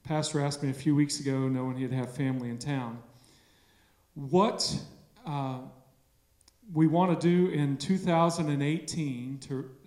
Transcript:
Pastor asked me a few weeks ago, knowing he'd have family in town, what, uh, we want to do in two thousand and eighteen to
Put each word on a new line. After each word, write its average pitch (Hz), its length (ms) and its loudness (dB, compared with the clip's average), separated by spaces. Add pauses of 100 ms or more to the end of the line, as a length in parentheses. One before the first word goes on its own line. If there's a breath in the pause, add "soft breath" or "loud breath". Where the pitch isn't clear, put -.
Pastor 151 400 -2
asked 143 220 -2
me 135 80 0
a - 20 -4
few 143 220 2
weeks 147 240 2
ago, 135 280 0
knowing 127 300 -2
he'd 131 140 -4
have 127 240 -4
family 131 340 -2
in 120 80 -6
town, 123 400 -4 (1160 soft breath)
what, 160 600 2 (480)
uh, 135 360 -4 (1120)
we 156 140 6
want 175 240 4 (100)
to 170 60 2
do 180 240 4
in 143 260 0
two 190 200 0
thousand 170 520 2
and 139 140 0
eighteen 139 760 -4
to - 280 -8 (160)